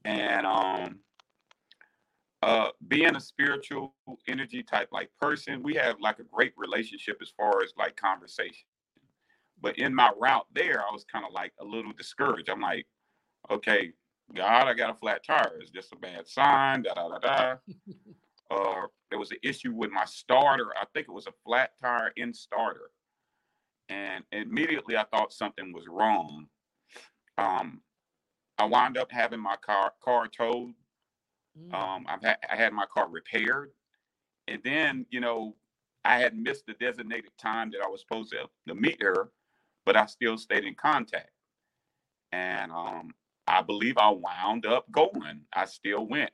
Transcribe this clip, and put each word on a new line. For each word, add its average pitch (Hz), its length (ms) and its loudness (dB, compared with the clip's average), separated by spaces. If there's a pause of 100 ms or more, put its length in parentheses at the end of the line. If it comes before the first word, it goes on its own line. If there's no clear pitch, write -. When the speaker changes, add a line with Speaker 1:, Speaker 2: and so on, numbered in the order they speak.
Speaker 1:
And, - 420 -2
um, - 540 -2 (1400)
uh, - 300 4 (160)
being - 280 4
a 135 60 -6
spiritual - 720 -4 (320)
energy 131 340 -6
type, - 300 -2
like, - 180 -8 (100)
person, 135 440 -2
we 147 120 -2
have, 120 260 0
like, 107 180 0
a - 40 -18
great - 340 0
relationship 107 640 -6
as - 100 -14
far 104 320 2
as, - 140 -6
like, 107 180 -2
conversation. 92 720 -6 (960)
But - 180 -2
in 131 160 0
my 131 220 8
route 120 340 4
there, 160 340 0
I 208 60 -2
was 214 140 -10
kinda, - 240 -8
like, 98 300 -8
a - 60 -14
little 107 280 -8
discouraged. - 560 -2
I'm - 120 -4
like, - 260 -4 (600)
"Okay, 101 440 0 (400)
God, 113 340 6
I 123 60 2
got 113 160 -2
a 113 60 -4
flat - 280 -2
tire. - 380 2
Is 90 100 -20
this 92 220 -12
a - 20 -18
bad - 320 -12
sign? 135 540 4
Da, 95 120 -2
da, 85 140 -4
da, - 120 -8
da." - 380 2 (100)
Speaker 2:
<laughs> - 520 -20 (320)
Speaker 1:
Uh, 98 340 -2 (240)
there 113 80 -8
was 107 140 -10
an - 100 -12
issue - 320 -4
with 113 160 -4
my 101 160 -2
starter. 135 720 4
I 101 160 -4
think 147 140 -6
it 113 40 -18
was 92 140 -14
a 95 60 -14 (120)
flat 123 380 0
tire 120 340 -2
in 120 160 -6
starter. - 600 -4 (1000)
And 98 420 -10
immediately 117 640 -2
I 107 80 4
thought - 280 -2
something 98 400 -8
was 85 140 -16
wrong. 85 600 0 (920)
Um, - 420 -2 (760)
I 107 60 4
wound 120 340 4
up 101 120 -4
having 117 280 -2
my 101 160 -4
car, 98 440 0
car 120 280 2
towed. 120 480 -2 (840)
Speaker 2:
Mm. 175 160 -14
Speaker 1:
Um, 185 340 -6
I've - 160 -6
ha-, - 140 2 (100)
I - 80 -4
had 110 160 2
my 104 140 -2
car 120 240 0
repaired. 127 640 -4 (760)
And 110 160 -8
then, 135 460 -2
you 123 120 -4
know, 113 340 -2 (500)
I 120 140 6
had 120 180 2
missed 139 300 -6
the 107 60 -10
designated 117 680 -6
time 113 320 -4
that 98 100 -6
I 107 60 0
was 113 140 -10
supposed 110 320 -6
to, - 140 -8 (200)
to 82 80 -8
meet 117 260 -2
her, 95 300 2 (560)
but 202 100 8
I 110 80 10
still 113 320 -2
stayed 110 280 -2
in 113 100 -10
contact. 127 560 0 (1000)
And, 92 400 -4
um, 85 440 -8 (320)
I 90 160 6
believe 107 340 -2
I 107 120 10
wound 95 580 0
up 120 240 2
going. 85 600 0
I 90 140 0
still 101 400 -4
went. 123 280 -2